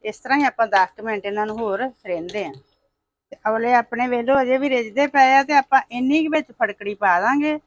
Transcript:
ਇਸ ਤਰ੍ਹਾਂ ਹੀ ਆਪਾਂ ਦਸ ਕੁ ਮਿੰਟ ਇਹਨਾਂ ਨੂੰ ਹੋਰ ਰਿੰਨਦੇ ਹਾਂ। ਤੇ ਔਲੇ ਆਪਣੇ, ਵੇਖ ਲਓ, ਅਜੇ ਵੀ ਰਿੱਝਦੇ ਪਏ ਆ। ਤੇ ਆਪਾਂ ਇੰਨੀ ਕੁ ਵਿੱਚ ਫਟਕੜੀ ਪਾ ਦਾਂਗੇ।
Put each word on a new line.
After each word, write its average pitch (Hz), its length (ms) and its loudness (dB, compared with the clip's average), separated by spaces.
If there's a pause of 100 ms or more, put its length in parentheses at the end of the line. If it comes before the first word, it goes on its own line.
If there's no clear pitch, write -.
ਇਸ 208 160 -10
ਤਰ੍ਹਾਂ - 200 0
ਹੀ - 40 2
ਆਪਾਂ 233 240 0
ਦਸ 196 300 2
ਕੁ 202 60 -14
ਮਿੰਟ 214 220 -6
ਇਹਨਾਂ 208 200 -4
ਨੂੰ 214 140 -8
ਹੋਰ 226 320 -4 (140)
ਰਿੰਨਦੇ 180 400 -6
ਹਾਂ। 151 80 -12 (760)
ਤੇ - 60 -18 (140)
ਔਲੇ 226 240 0
ਆਪਣੇ, 240 340 0
ਵੇਖ 240 180 -2
ਲਓ, 269 160 2
ਅਜੇ 254 160 0
ਵੀ 277 120 -2
ਰਿੱਝਦੇ 240 380 -2
ਪਏ 269 260 4
ਆ। 277 100 4
ਤੇ 285 100 -2
ਆਪਾਂ 269 280 2 (100)
ਇੰਨੀ 262 340 0
ਕੁ 302 60 -4
ਵਿੱਚ 311 200 -2
ਫਟਕੜੀ 208 440 -6
ਪਾ 185 260 2
ਦਾਂਗੇ। 294 460 0